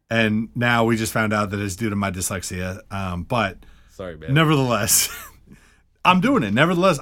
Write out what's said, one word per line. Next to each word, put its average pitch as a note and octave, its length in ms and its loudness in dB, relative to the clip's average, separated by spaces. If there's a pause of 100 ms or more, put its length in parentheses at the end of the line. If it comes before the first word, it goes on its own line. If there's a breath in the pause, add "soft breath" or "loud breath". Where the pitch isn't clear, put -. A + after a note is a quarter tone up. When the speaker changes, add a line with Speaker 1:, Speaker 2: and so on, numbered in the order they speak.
(100)
Speaker 1:
And A2 460 0
now A#2+ 280 2
we A#2 120 4
just G#2+ 160 -4
found A2 200 0
out G#2 180 0
that G2+ 100 -4
it's G2 160 -6
due A2 140 -4
to G2+ 60 -4
my G2+ 140 -2
dyslexia. F#2 680 -6 (120)
Um, F#2 300 -6
but G#2 360 -2 (320 soft breath)
Speaker 2:
Sorry, F2+ 260 -12
man. D#2 180 -6
Speaker 1:
nevertheless, C3+ 760 2 (540 loud breath)
<laughs> - 420 -20
I'm F#3 160 6
doing A#3 220 2
it. G2+ 100 -2
Nevertheless, E3+ 500 4